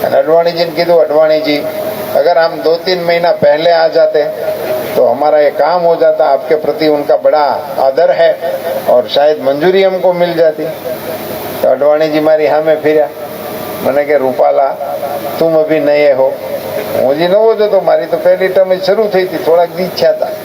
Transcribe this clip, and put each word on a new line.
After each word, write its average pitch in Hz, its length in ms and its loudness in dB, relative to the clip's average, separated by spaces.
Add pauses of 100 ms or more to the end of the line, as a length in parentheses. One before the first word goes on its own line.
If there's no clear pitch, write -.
અને 120 120 0
અડવાણીજીને 165 540 0
કીધું, 165 300 2
"અડવાણીજી, 151 640 0 (500)
અગર 165 220 2
આમ 160 220 0
દો 156 160 0
તીન 180 260 -4
મહિના 170 300 0
પહેલે 156 400 2
આ 165 160 4
જાતે, 156 360 2 (720)
તો 127 100 2
હમારા 147 340 2
એ 143 100 2
કામ 170 360 0
હો 165 100 2
જાતા, 156 280 2
આપકે 147 320 0
પ્રતિ 151 320 -2
ઉનકા 147 280 2
બડા 139 420 2 (200)
આદર 135 340 2
હૈ - 220 2 (540)
ઓર 120 260 2
શાયદ 151 260 2
મંજૂરી 160 440 2
હમકો 185 280 0
મિલ 175 200 0
જાતી." 160 340 0 (960)
તો - 60 2
અડવાણીજી 151 520 2
મારી 151 280 2
સામે 156 260 2
ફર્યા, 151 340 0 (760)
મને 135 220 0
કે, 147 140 0
"રૂપાલા, 139 580 0 (640)
તુમ 165 200 2
અભી 156 220 0
નયે 147 320 2
હો." 131 200 0 (680)
હું 127 140 2
હજી 165 160 0
નવો 214 260 4
જ 202 60 -4
હતો, 196 200 2
મારી 160 260 0
તો 165 100 -2
પહેલી 185 320 2
ટર્મ 185 260 2
જ 185 80 -4
શરૂ 208 260 0
થઈ 185 160 0
હતી, 170 120 -6
થોડાક 170 320 2
દી 175 200 -6
થયા - 220 0
હતા. - 160 -2 (180)